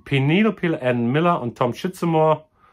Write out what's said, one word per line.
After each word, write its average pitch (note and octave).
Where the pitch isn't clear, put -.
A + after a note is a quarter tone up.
Penelope E3
Ann B2
Miller D#3+
und A#2+
Tom A#2+
Schützemore, D#3